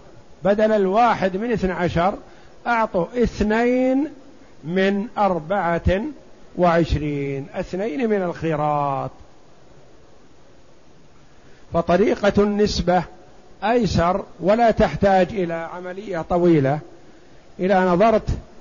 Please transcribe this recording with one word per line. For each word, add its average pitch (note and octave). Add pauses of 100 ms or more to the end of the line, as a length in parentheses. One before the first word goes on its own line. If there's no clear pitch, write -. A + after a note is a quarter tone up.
(440)
بدل G#3+
الواحد F#3+
من A#3
اثنى F#3
عشر، E3+ (520)
أعطه A3 (140)
اثنين B3 (560)
من G3 (120)
أربعة F3 (560)
وعشرين، D3
اثنين A3
من G3+
الخيراط. D3 (2500)
فطريقة G3 (100)
النسبة F#3+ (600)
أيسر G3 (160)
ولا A3
تحتاج F#3+
إلى F3+
عملية F3+
طويلة. D#3 (800)
إذا F#3
نظرت G3+ (320)